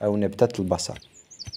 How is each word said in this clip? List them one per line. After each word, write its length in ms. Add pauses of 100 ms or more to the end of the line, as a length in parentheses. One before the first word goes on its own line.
أو 140
نبتة 440
البصل. 360 (600)